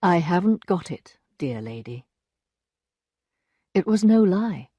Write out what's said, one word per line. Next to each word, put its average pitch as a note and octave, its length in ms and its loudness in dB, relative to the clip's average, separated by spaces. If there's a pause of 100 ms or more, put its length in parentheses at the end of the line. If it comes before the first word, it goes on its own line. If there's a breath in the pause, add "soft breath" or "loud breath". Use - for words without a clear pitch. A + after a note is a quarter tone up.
I F3+ 140 4
haven't F3+ 480 0
got F#3 240 -4
it, - 300 -16 (180)
dear B2 240 -6
lady. A2+ 440 -14 (1700)
It F#3+ 100 0
was G#3+ 180 0
no A3 200 6
lie. G#3 560 0